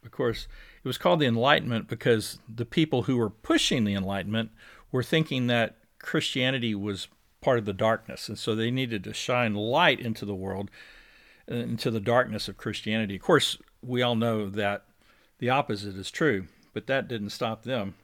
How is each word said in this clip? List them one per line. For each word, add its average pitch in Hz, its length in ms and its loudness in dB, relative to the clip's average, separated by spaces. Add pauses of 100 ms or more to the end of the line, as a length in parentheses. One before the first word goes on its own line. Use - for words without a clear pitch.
Of 107 60 -16
course, - 380 -2 (340)
it 135 60 -6
was 127 100 -4
called 175 220 4
the 147 60 4
Enlightenment 120 600 2
because 113 540 0 (120)
the 117 120 -4
people 156 380 2
who 127 160 0
were 110 120 2
pushing - 540 0
the 101 100 0
Enlightenment 98 560 -2 (400)
were 127 140 0
thinking 147 420 0
that 117 300 2 (220)
Christianity 127 760 0
was 98 320 -4 (340)
part 131 180 4
of 107 80 -2
the 104 60 -4
darkness, 110 560 -2
and 104 100 -8
so 113 160 -2
they 110 160 0
needed 120 340 -2
to 107 100 -10
shine 123 400 0
light 127 460 2
into 113 240 -6
the 101 100 -4
world, 95 360 -6 (800)
uh, - 40 -6
into 117 360 -2
the 113 100 0
darkness 117 480 2
of 98 80 -12
Christianity. 107 600 -2
Of 90 60 -10
course, - 360 4 (240)
we 123 200 0
all 120 140 2
know 110 320 0
that 101 360 -2 (540)
the 120 120 -2
opposite 104 460 -2
is 95 140 -10
true, 104 360 0 (260)
but - 140 -8
that 135 200 0
didn't 104 240 -6
stop 113 320 -4
them. 117 420 -4